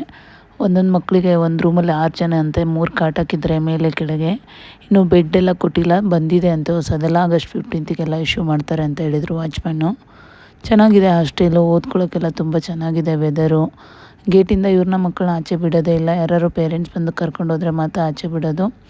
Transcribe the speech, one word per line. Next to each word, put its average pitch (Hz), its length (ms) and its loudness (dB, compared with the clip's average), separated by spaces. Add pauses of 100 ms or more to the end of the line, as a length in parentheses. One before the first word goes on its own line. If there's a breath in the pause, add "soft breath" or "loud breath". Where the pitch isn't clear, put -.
(600 loud breath)
ಒಂದೊಂದು 185 320 2
ಮಕ್ಕಳಿಗೆ 180 420 2
ಒಂದು 165 280 0
ರೂಮಲ್ಲಿ 170 300 2
ಆರು 160 260 -2
ಜನ 165 160 0
ಅಂತೆ, 156 300 0
ಮೂರು 165 280 -2
ಕಾಟ್ 160 260 -2
ಹಾಕಿದ್ರೆ 160 400 -2
ಮೇಲೆ 160 320 0
ಕೆಳಗೆ. 156 400 -2 (500 loud breath)
ಇನ್ನು 196 240 2
ಬೆಡ್ 170 320 4
ಎಲ್ಲ 185 160 2
ಕೊಟ್ಟಿಲ್ಲ, 170 480 0
ಬಂದಿದೆ 175 480 2
ಅಂತೆ 160 240 -2
ಹೊಸದೆಲ್ಲ, 160 440 -2
ಆಗಸ್ಟ್ 170 320 0
ಫಿಫ್ಟೀನ್ತ್ಗೆಲ್ಲ 160 680 -6
ಇಶ್ಯೂ 160 300 -4
ಮಾಡ್ತಾರೆ 156 400 -2
ಅಂತ 147 160 -4
ಹೇಳಿದ್ರು 151 340 -4
ವಾಚ್‌ಮ್ಯಾನು. 160 640 -4 (680 loud breath)
ಚೆನ್ನಾಗಿದೆ 208 440 6
ಹಾಸ್ಟೆಲು, 170 520 2
ಓದ್ಕೊಳ್ಳೋಕ್ಕೆಲ್ಲ 170 680 0
ತುಂಬ 160 300 -2
ಚೆನ್ನಾಗಿದೆ 160 580 -2
ವೆದರು. 156 560 0 (580 loud breath)
ಗೇಟಿಂದ 190 360 4
ಇವ್ರನ್ನ 185 280 2
ಮಕ್ಕಳನ್ನ 180 420 -2
ಆಚೆ 165 200 -4
ಬಿಡೋದೇ 165 380 0
ಇಲ್ಲ, 160 140 0
ಯಾರಾದ್ರು 170 420 0
ಪೇರೆಂಟ್ಸ್ 165 440 -4
ಬಂದು 165 180 -2
ಕರ್ಕೊಂಡು 165 420 -4
ಹೋದ್ರೆ 165 160 -2
ಮಾತ್ರ 160 300 -2
ಆಚೆ 160 280 -4
ಬಿಡೋದು. 160 380 -2 (240 loud breath)